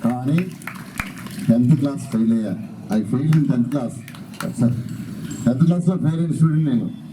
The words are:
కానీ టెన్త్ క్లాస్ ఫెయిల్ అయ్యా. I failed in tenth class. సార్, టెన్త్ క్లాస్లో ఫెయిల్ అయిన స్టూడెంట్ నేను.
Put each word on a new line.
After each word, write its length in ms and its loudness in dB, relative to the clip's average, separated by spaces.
కానీ 340 2
టెన్త్ 340 6
క్లాస్ 220 -4
ఫెయిల్ 240 2
అయ్యా. 160 -2
I 60 2
failed 280 2
in 120 4
tenth 220 2
class. 220 -2
సార్, 160 4
టెన్త్ 240 4
క్లాస్లో 340 2
ఫెయిల్ 200 2
అయిన 160 0
స్టూడెంట్ 320 4
నేను. 180 0